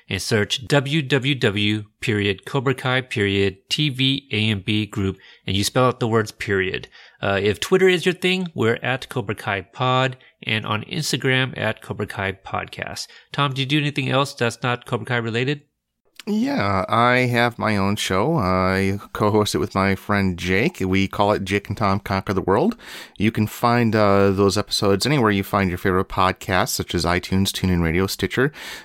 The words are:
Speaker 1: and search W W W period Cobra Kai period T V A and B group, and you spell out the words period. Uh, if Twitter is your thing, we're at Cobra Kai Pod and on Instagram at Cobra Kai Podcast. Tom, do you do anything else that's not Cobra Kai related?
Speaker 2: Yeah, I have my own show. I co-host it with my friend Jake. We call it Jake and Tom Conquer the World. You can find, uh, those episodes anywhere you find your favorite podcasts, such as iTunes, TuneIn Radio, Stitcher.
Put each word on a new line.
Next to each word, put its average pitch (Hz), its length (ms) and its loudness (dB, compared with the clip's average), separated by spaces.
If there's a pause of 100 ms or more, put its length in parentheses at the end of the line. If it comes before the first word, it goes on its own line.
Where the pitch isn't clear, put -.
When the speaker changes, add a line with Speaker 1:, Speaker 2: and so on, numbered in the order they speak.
Speaker 1:
and 95 140 -4
search 107 440 -2
W 143 380 0
W 135 320 0
W 107 480 0 (160)
period 101 460 0
Cobra 135 280 -2
Kai 127 280 -2
period 98 560 0 (120)
T 151 200 0
V 131 420 -2
A 107 180 0
and 101 160 -2
B 107 220 0
group, 95 300 -2 (280)
and 95 100 -2
you 101 80 2
spell 127 220 2
out 120 140 0
the 120 80 0
words 110 240 0
period. 95 560 -2 (340)
Uh, 139 220 0
if 202 160 2
Twitter 185 280 4
is 180 180 2
your 180 100 0
thing, 185 400 -2
we're 117 260 0
at 127 280 -4
Cobra 110 260 -6
Kai 98 260 -4
Pod 127 560 -2 (240)
and 110 240 -2
on 107 200 -4
Instagram 131 680 -2
at 107 280 -4
Cobra 104 240 -6
Kai 98 240 -4
Podcast. - 760 -10 (240)
Tom, 143 220 -2
do 135 80 -4
you 127 60 -4
do 147 100 2
anything 143 320 -2
else 135 240 0
that's - 300 -4
not 120 240 -2
Cobra 107 180 -4
Kai 123 120 -2
related? 120 440 -2 (680)
Speaker 2:
Yeah, 202 600 0
I 120 340 2
have 120 360 2
my 104 180 0
own 101 200 2
show. 107 400 0
I 95 640 2 (140)
co-host 107 420 2
it - 20 0
with 101 160 -2
my 98 220 2
friend 95 420 0
Jake. 92 420 0
We 95 280 2
call 104 240 2
it 101 120 0
Jake 98 260 -4
and 107 80 -6
Tom 98 240 2
Conquer 98 320 -2
the 92 80 -2
World. 139 360 2 (400)
You 110 140 2
can 107 160 0
find, 120 480 2
uh, 101 360 6
those 98 260 4
episodes 101 500 0
anywhere 127 240 4
you 98 120 2
find 98 260 0
your 87 100 -4
favorite 95 300 0
podcasts, 95 600 0
such - 240 -4
as 87 100 0
iTunes, 90 480 0
TuneIn 90 300 0
Radio, 85 240 2
Stitcher. 127 460 -2 (340)